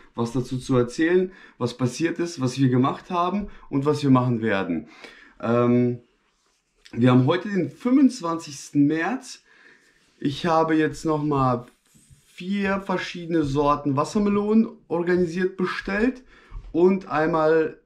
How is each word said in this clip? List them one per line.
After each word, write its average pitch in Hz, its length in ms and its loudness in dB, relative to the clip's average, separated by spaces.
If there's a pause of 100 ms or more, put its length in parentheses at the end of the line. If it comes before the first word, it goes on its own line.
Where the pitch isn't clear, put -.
(160)
was 117 180 -4
dazu 127 240 -4
zu 131 180 -2
erzählen, 165 560 2 (260)
was 120 200 -4
passiert 160 420 -2
ist, 170 220 -6
was 127 180 -2
wir 139 80 4
gemacht 127 420 0
haben 180 380 -2 (220)
und 139 160 -2
was 147 180 0
wir 139 60 2
machen 123 320 4
werden. 95 480 -2 (500)
Ähm, 120 600 2 (960)
wir 123 140 4
haben 127 160 6
heute 185 240 0
den 180 220 -2
fünfundzwanzigsten 165 1120 0
März. 165 580 -4 (760)
Ich 139 260 -6
habe 160 300 2
jetzt 156 300 -2
nochmal 139 600 0 (580)
vier 196 580 -4
verschiedene 170 600 -4
Sorten 143 540 0
Wassermelonen 208 720 2 (220)
organisiert 180 680 0
bestellt 202 640 -2 (500)
und 185 360 2
einmal 160 800 0